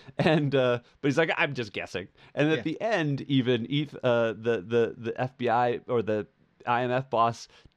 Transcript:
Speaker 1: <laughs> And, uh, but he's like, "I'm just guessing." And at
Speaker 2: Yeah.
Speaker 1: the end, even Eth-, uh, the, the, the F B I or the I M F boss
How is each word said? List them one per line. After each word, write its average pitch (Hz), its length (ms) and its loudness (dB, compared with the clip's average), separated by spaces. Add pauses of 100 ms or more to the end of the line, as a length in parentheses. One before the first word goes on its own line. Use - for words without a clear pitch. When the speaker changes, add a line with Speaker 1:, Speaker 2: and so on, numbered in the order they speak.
Speaker 1:
<laughs> - 160 -14
And, 156 360 2
uh, 123 260 2 (200)
but 143 80 0
he's 131 80 0
like, 165 220 4
"I'm 151 160 0
just 113 180 -6
guessing." 90 360 -8 (260)
And 147 160 2
at 156 80 2
Speaker 2:
Yeah. 113 60 -8
Speaker 1:
the - 180 -4
end, 160 400 0
even 123 480 2
Eth-, 143 340 -4
uh, 117 300 2
the, 110 320 -2
the, 117 320 2
the 113 200 -8
F 127 200 -4
B 120 100 -2
I 120 400 2
or 117 140 0
the 107 240 -2 (400)
I 120 160 0
M 123 80 -2
F 131 180 -2
boss 117 400 0 (280)